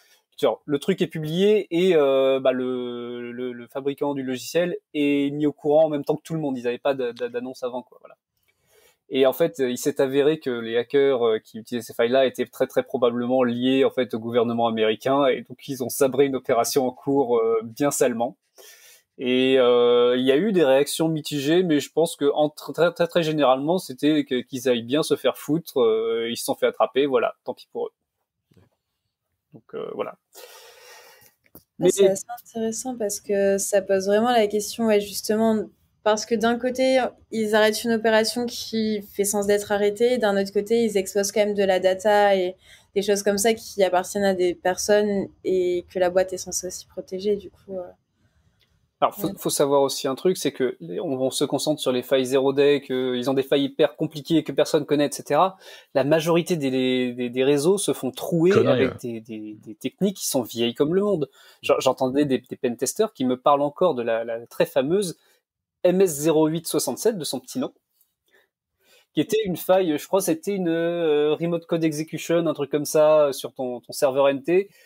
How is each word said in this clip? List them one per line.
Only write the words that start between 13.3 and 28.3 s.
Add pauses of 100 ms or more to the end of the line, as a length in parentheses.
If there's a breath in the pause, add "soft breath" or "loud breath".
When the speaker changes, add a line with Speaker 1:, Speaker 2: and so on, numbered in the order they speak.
Speaker 1:
liés,
en
fait,
au
gouvernement
américain,
et
donc
ils
ont
sabré
une
opération
en
cours,
euh,
bien
salement. (840 loud breath)
Et,
euh,
il
y
a
eu
des
réactions
mitigées,
mais
je
pense
que
en
tr-,
très,
très,
très
généralement,
c'était
que,
qu'ils
aillent
bien
se
faire
foutre,
euh,
ils
se
sont
fait
attraper,
voilà,
tant
pis
pour
eux. (1600)